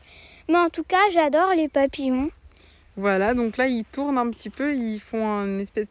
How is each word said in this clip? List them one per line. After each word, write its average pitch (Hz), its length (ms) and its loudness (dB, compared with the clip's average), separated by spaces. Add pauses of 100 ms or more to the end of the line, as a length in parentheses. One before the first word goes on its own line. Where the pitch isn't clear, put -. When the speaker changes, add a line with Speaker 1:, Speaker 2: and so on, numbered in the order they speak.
(480)
Speaker 1:
Mais 330 100 4
en 339 100 4
tout 330 160 -6
cas, 370 180 2 (100)
j'adore 330 440 4
les 311 120 2
papillons. 277 600 0 (680)
Speaker 2:
Voilà, 196 380 2
donc 233 220 -2
là, 254 100 2
ils 233 180 -2
tournent 277 340 -4
un 240 120 0
petit 220 200 -12
peu, 285 240 -4
ils 226 260 -4
font 226 260 -6
une 202 340 -4
espèce 208 300 -6